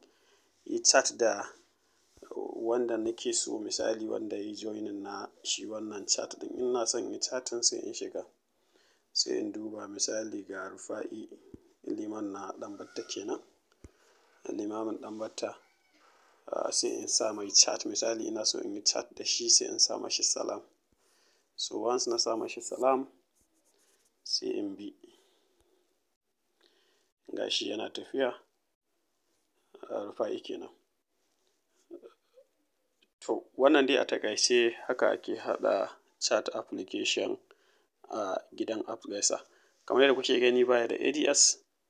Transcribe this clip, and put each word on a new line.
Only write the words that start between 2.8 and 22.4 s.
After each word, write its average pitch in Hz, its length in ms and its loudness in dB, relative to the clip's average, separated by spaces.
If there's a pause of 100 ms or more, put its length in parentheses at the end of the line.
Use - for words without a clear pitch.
nake 113 360 -2
so, 113 260 0
misali 110 480 -2
wanda 110 300 -4
ya 101 60 -6
yi 104 120 -6
joining 107 460 -6
na 98 240 -8 (180)
shi - 220 -4
wannan 107 420 -8
chat - 320 -2
ɗin. - 200 -8
In 123 140 0
na 120 120 2
son 117 200 -2
in 101 80 -6
yi 107 60 -8
chatting 123 440 -6
sai - 140 2
in - 160 -8
shiga, 92 300 -8 (880)
sai - 280 0
in 107 120 -4
duba, 107 380 -8
misali 107 580 -4
ga 95 220 -8
Rufa'i 107 580 -10 (600)
Liman 107 440 -4
na 98 200 -10
Ɗanbatta 107 580 -10
kenan, 107 320 -6 (1040)
Limamin 107 520 -4
Ɗanbatta. 107 560 -6 (960)
Ah, - 180 -2
sai - 200 0
in - 180 -6
sa 110 260 2
mai 104 160 -6
chat, - 360 6
misali 113 420 -2
ina 110 180 -2
so - 140 -2
in 101 160 -6
yi 104 60 -10
chat - 340 0
da 101 80 -10
shi 117 260 -2
sai - 160 6
in - 140 -6
sa 110 180 2
mashi 107 260 -4
salam. 104 380 -2 (960)
So, - 240 -6
once 120 280 0
na 117 100 0
sa 117 180 2
mashi - 260 -6